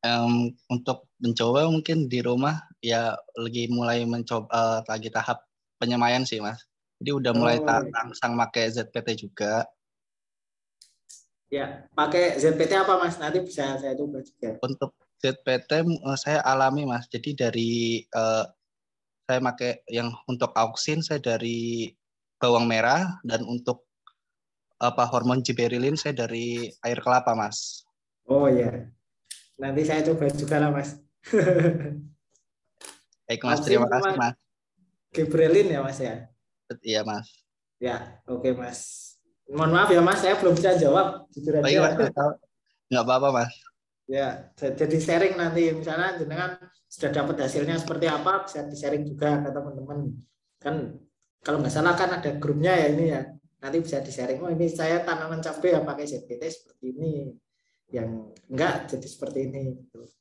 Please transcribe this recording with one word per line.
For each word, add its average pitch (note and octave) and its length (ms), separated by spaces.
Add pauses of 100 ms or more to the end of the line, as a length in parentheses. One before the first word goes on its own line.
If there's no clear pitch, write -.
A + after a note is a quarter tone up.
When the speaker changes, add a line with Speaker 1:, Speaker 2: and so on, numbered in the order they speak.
Speaker 1:
Em, A#2+ 560 (160)
untuk B2 380 (100)
mencoba A#2+ 480
mungkin D#3+ 400
di A#2+ 160
rumah C3+ 400 (160)
ya A#2 380 (180)
lagi A#2 320
mulai A#2+ 400
mencoba, A#2 400
eh, A2+ 400
lagi A2 240
tahap A#2 320 (320)
penyemaian A#2+ 480
sih, A2+ 160
Mas. A2 240 (380)
Jadi C3+ 100
udah B2+ 240
mulai A#2+ 240
Speaker 2:
Oh, - 80
Speaker 1:
ta-, A2+ 160
Speaker 2:
iya. - 80
Speaker 1:
rangsang A#2 460
pakai A#2 340
Z A2+ 160
P - 160
T - 40 (200)
juga. G#2+ 400 (1800)
Speaker 2:
Ya, - 480
pakai F3 400
Z D#3 200
P D#3 80
T F#3+ 120
apa, F#3+ 240
Mas? E3+ 200
Nanti D#3 240
bisa C#3 320
saya C3+ 200
coba C#3+ 280
juga. A2+ 400
Speaker 1:
Untuk C3+ 320 (220)
Z C#3+ 240
P - 60 (180)
T, D#3+ 180
eh, C#3+ 360
saya D3 260
alami, C3+ 420
Mas. A#2+ 220
Jadi C3+ 260
dari, A#2 720
eh, A2+ 380 (840)
saya B2+ 160
pakai B2 480
yang A#2 220 (100)
untuk B2 320
auksin, C3+ 480
saya D3+ 160
dari A#2 720 (460)
bawang A#2 320
merah, C3+ 560
dan A2+ 160
untuk, A#2+ 480 (880)
apa, A#2+ 320
hormon B2 320
gibberellin B2 560
saya D3 160
dari A#2 560 (160)
air A#2+ 160
kelapa, B2 320
Mas. A2 480 (480)
Speaker 2:
Oh, C#3 160
iya. A#2+ 400 (720)
Nanti C#3 240
saya D#3 240
coba D#3 240
juga D3 320
lah, D3+ 80
Mas. - 320 (240)
<laughs> D#3+ 720 (1300)
Speaker 1:
Baik, A#2 160
Mas. A#2+ 160
Speaker 2:
Auksin - 160
Speaker 1:
Terima A#2+ 160
Speaker 2:
sama B2 80
Speaker 1:
kasih, F#3+ 240
Mas. A#2+ 120 (760)
Speaker 2:
gibberellin D#3+ 560
ya, D3 160
Mas, C3+ 160
ya? B2+ 160 (640)
Speaker 1:
Iya, A2 240
Mas. G#2+ 240 (560)
Speaker 2:
Ya, - 480
oke, B2+ 240
Mas. B2 240 (720)
Mohon D#3 240
maaf G3 160
ya, F3 80
Mas, F3+ 240
saya G3 160
belum F3+ 160
bisa F3+ 240
jawab, E3 560
jujur D3+ 240
aja. D3 80
Speaker 1:
Baik, D3+ 160
Mas, D#3 160
nggak C#3+ 160
tahu. C#3+ 180 (540)
Nggak B2 160
apa-apa, B2+ 320
Mas. A#2+ 200 (520)
Speaker 2:
Ya, C3+ 480
j-, - 240
jadi D#3 240
sharing F3+ 320
nanti. E3 400
Misalnya E3 480
jenengan F3 320 (320)
sudah - 240
dapat D3 320
hasilnya D3+ 400
seperti E3 240
apa, E3 400
bisa D3 160
di-sharing D3 400
juga D3 400
ke C#3+ 80
teman-teman. C#3 480 (640)
Kan D3 120 (640)
kalau D3 240
nggak - 80
salah E3+ 240
kan F3+ 180
ada D3 240
grupnya D3 400
ya D3+ 120
ini D#3+ 240
ya. C3 100 (380)
Nanti C#3 240
bisa C#3 160
di-sharing, C3 400
"Oh, F3 100
ini E3 180
saya E3 360
tanaman D#3+ 400
cabai D#3+ 320
yang D3+ 80
pakai D3 240
Z B2+ 160
P A#2+ 160
T - 80
seperti - 360 (120)
ini. C#3+ 360 (600)
Yang A2+ 400 (160)
enggak D3+ 260 (160)
jadi - 180
seperti C#3+ 300 (100)
ini." C3+ 140 (140)
Gitu. - 240 (200)